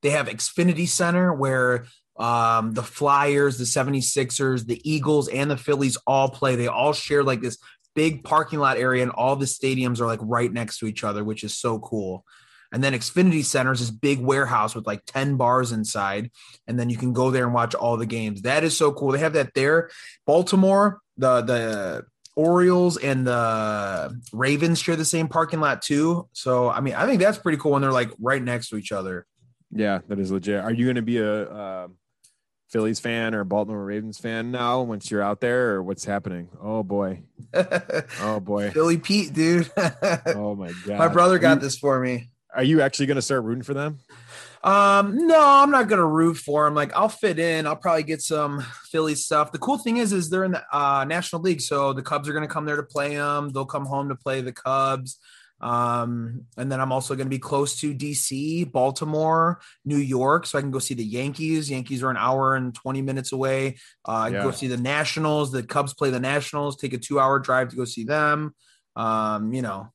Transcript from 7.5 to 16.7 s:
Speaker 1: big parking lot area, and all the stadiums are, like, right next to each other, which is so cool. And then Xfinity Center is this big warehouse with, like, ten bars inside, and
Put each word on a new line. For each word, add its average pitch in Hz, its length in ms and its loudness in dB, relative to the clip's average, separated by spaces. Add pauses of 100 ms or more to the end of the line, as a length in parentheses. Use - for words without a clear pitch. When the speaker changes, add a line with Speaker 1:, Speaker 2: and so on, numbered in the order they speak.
Speaker 1:
big 156 300 0
parking 156 340 0
lot 135 180 2
area, 127 260 2
and 123 100 0
all 131 240 2
the 139 100 -2
stadiums 127 540 0
are, 117 60 0
like, 113 160 -2
right 117 300 0
next 113 260 -6
to 110 80 -6
each 104 160 -6
other, 104 220 -2
which 107 200 -6
is 104 120 -8
so 113 240 -2
cool. 95 440 -6 (480)
And 127 100 -2
then 139 100 2
Xfinity 156 520 2
Center 131 280 0
is 123 80 -2
this 120 100 -2
big 135 300 0
warehouse 123 560 2
with, 110 100 -8
like, 104 200 -6
ten 139 300 -2
bars 123 360 4
inside, 107 580 -2 (380)
and 120 100 -2